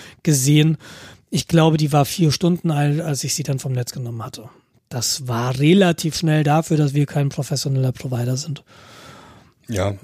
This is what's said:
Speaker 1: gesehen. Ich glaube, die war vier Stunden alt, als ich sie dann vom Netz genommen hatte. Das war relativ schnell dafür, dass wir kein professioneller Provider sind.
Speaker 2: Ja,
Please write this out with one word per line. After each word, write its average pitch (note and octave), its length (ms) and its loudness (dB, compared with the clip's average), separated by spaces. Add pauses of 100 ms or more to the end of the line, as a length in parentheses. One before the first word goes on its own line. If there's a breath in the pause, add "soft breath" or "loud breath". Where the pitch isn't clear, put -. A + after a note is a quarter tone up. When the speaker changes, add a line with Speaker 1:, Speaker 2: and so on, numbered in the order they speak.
(240 loud breath)
Speaker 1:
gesehen. D3+ 540 4 (520 loud breath)
Ich - 180 -4
glaube, D#3+ 300 4
die D3+ 160 0
war C#3+ 120 4
vier D#3+ 260 0
Stunden E3+ 400 0
alt, D3 300 0
als D3+ 220 -4
ich C#3+ 120 -4
sie D3+ 80 -4
dann C3+ 160 -4
vom C3 140 -6
Netz B2 180 -4
genommen A#2 320 -10
hatte. - 260 -14 (400)
Das B2+ 380 -6
war B2 320 -2
relativ E3+ 560 4
schnell D#3 280 2
dafür, D#3 340 0
dass D3 160 2
wir D3 120 2
kein C#3 240 -2
professioneller C3+ 600 -2
Provider B2 440 -4
sind. C#3+ 280 -8 (1080 loud breath)
Speaker 2:
Ja, G2+ 340 -2